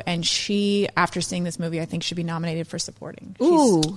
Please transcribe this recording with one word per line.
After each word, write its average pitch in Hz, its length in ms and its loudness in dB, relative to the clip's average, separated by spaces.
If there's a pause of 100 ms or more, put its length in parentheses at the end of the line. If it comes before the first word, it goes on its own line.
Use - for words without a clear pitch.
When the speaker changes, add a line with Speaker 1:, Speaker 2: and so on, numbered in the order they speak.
Speaker 1:
and 170 180 -2
she, 202 720 0
after 170 240 0
seeing 175 240 -4
this 175 160 -4
movie, 165 220 -4
I 165 40 -4
think 160 180 -6
should - 120 -6
be 175 80 -4
nominated 165 460 -4
for 170 100 -8
supporting. - 580 -12
She's 269 120 4
Speaker 2:
Ooh. 269 320 6 (160)